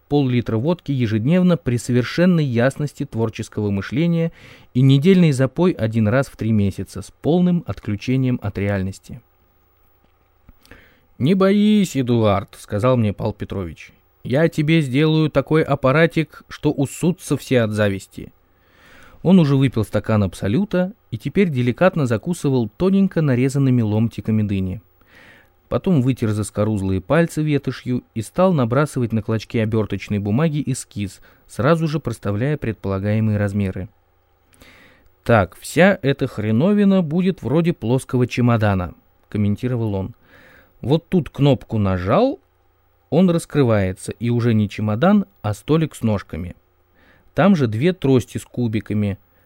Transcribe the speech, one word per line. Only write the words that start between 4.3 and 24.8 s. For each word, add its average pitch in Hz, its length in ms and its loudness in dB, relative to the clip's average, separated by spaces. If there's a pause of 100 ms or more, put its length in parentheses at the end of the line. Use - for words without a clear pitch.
и 123 80 0
недельный 151 520 6
запой 135 400 0
один 110 360 0
раз 131 200 2
в - 100 -20
три 110 140 -2
месяца 98 500 -2
с - 80 -18
полным 175 560 0
отключением 123 760 -4
от 101 140 -6
реальности. 98 640 -6 (2000)
"Не 147 160 2
боись, 202 600 2
Эдуард", — 113 640 0
сказал 117 380 0
мне 104 160 0
Пал 110 200 -6
Петрович. 92 600 -10 (320)
"Я 143 240 0
тебе 160 320 0
сделаю 156 500 2
такой 156 320 0
аппаратик, 151 840 0
что - 240 -2
уссутся 151 640 -2
все 127 240 0
от 110 100 0
зависти". 104 640 -4 (880)
Он 185 160 6
уже 143 160 4
выпил 131 300 2
стакан 107 400 0
Абсолюта 180 680 -2 (180)
и 113 60 -6
теперь 185 300 0
деликатно 131 580 0
закусывал 123 640 -2
тоненько 190 540 0
нарезанными 131 600 2
ломтиками 110 600 -2
дыни. 98 400 -4 (840)